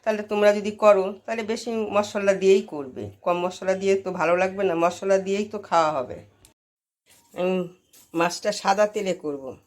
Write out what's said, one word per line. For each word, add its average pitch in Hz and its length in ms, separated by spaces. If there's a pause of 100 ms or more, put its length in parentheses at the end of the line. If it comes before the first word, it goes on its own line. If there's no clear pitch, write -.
তাহলে 220 180 (100)
তোমরা 208 260
যদি 208 140 (120)
করো, 202 220 (200)
তাহলে 226 260
বেশি 233 180 (260)
মশলা 202 460
দিয়েই 190 220 (100)
করবে, 131 300 (220)
কম 175 200
মশলা 185 360
দিয়ে 196 120 (100)
তো 185 60 (100)
ভালো 160 220
লাগবে 190 280
না, 170 40 (100)
মশলা 190 420
দিয়েই 202 280
তো 220 40 (120)
খাওয়া 165 280
হবে। 123 200 (1200)
আমি 185 160 (640)
মাছটা 170 300 (120)
সাদা 196 320
তেলে 190 200 (100)
করব। 143 200 (240)